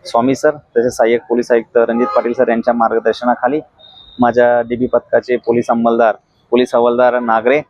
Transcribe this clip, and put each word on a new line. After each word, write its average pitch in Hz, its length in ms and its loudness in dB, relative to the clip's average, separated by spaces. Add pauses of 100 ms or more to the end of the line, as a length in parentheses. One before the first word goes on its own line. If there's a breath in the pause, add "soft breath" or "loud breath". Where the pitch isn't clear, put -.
स्वामी 123 300 -2
सर, 151 160 0
तसेच 123 420 -4
सहाय्यक 117 360 0
पोलीस 120 240 -2
आयुक्त 117 240 0
रणजित 117 300 0
पाटील 117 260 -2
सर 120 160 0
यांच्या 117 260 0
मार्गदर्शनाखाली 117 840 -2 (600)
माझ्या 120 400 2
डीबी 120 260 -4
पथकाचे 120 500 -2
पोलीस 117 340 -2
अंमलदार, 117 440 2 (360)
पोलीस 123 240 0
हवालदार 120 440 2
नागरे 120 520 0